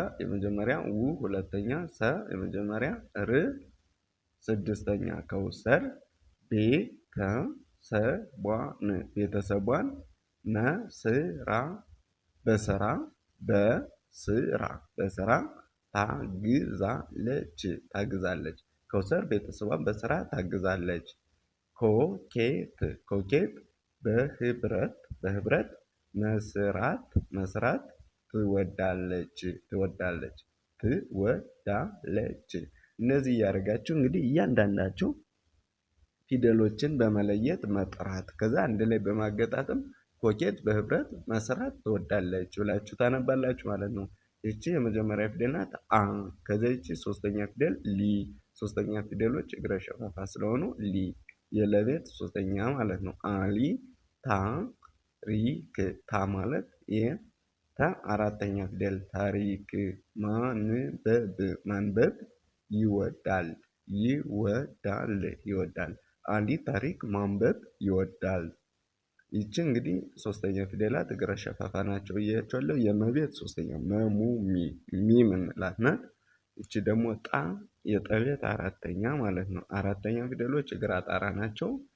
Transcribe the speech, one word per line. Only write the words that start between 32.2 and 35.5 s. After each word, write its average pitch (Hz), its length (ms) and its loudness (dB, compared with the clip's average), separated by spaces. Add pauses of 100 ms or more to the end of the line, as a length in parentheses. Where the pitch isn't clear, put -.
እነዚህ 131 340 2
እያደረጋችሁ 104 640 2
እንግዲህ 151 300 2
እያንዳንዳችሁ 117 920 2 (1160)